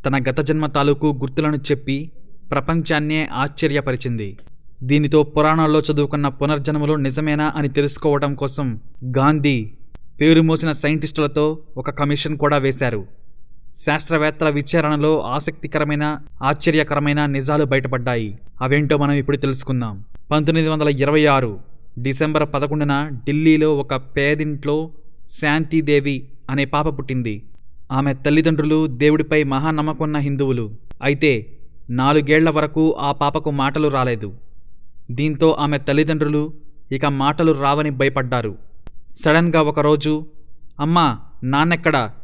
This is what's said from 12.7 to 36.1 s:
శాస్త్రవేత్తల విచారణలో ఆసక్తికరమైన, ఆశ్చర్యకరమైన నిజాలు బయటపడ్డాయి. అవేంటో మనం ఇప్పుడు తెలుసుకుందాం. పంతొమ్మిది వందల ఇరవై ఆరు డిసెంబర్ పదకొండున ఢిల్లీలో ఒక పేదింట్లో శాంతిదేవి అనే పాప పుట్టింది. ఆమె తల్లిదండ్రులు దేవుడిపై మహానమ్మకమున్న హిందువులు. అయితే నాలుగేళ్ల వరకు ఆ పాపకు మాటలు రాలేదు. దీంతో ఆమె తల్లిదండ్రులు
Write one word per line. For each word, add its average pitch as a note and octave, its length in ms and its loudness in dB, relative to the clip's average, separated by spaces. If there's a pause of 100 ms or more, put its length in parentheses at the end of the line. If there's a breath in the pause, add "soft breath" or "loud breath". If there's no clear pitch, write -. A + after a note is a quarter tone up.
శాస్త్రవేత్తల D3+ 720 0
విచారణలో D3+ 720 2
ఆసక్తికరమైన, D3 1000 -2 (240)
ఆశ్చర్యకరమైన D3 840 2
నిజాలు C#3+ 400 0
బయటపడ్డాయి. B2 760 -2 (220)
అవేంటో C#3+ 360 2
మనం C#3+ 160 2
ఇప్పుడు C#3 240 0
తెలుసుకుందాం. C3 680 -4 (280)
పంతొమ్మిది D#3 380 2
వందల D3+ 200 2
ఇరవై D3 360 4
ఆరు B2+ 340 2 (400)
డిసెంబర్ D3 540 0
పదకొండున D3 600 0
ఢిల్లీలో D#3 640 4
ఒక C3+ 180 -2
పేదింట్లో D3 960 -2 (380)
శాంతిదేవి D3 1000 0 (220)
అనే C#3 160 0
పాప D3 340 -2
పుట్టింది. B2 440 -4 (480)
ఆమె C3+ 220 2
తల్లిదండ్రులు D#3 760 2
దేవుడిపై D3+ 560 2
మహానమ్మకమున్న D3+ 760 0
హిందువులు. C3+ 540 -2 (320)
అయితే C#3 540 2 (320)
నాలుగేళ్ల D3 600 4
వరకు D#3 500 2
ఆ C#3+ 120 0
పాపకు D3 400 -2
మాటలు C#3+ 360 0
రాలేదు. B2 460 0 (800)
దీంతో D3+ 400 2
ఆమె C#3+ 260 0
తల్లిదండ్రులు D3+ 760 0 (380)